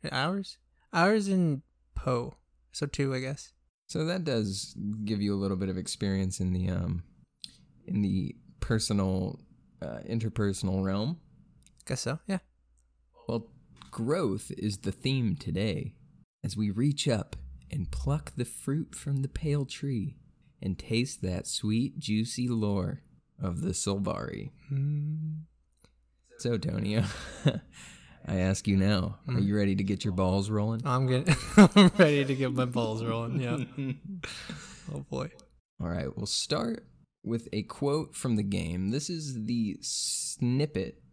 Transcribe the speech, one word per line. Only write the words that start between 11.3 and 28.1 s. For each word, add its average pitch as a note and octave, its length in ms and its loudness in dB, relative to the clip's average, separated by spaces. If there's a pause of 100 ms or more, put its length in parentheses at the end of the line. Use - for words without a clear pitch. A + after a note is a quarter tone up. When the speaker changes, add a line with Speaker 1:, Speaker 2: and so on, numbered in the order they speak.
Speaker 1:
Guess - 160 -6
so, C#3 240 -4
yeah. F#3+ 140 -2 (880)
Speaker 2:
Well, A#2 240 -4 (400)
growth A#2+ 680 -2
is G#2 220 -2
the G2 140 -4
theme B2 420 0
today, F#2+ 600 -4 (480)
as G2 120 -4
we G#2 160 0
reach C#3+ 360 0
up G#2+ 280 0 (340)
and A2 220 -4
pluck - 460 -2
the B2 80 -2
fruit - 500 -6
from C#3 260 -4
the C3+ 60 -4
pale D3 380 -2
tree B2+ 500 -4 (460)
and F#2+ 180 -2
taste B2 420 -2
that F2+ 240 -2
sweet, A2+ 540 -2
juicy A2 480 -2
lore G#2 540 0 (400)
of F2+ 200 -2
the F#2+ 100 -2
Sylvari. - 800 -4 (200)
Speaker 1:
Mm. D3+ 680 -4 (1000)
Speaker 2:
So, A#2+ 200 0
Tonio, G#2 460 -2 (400)
<laughs> - 840 2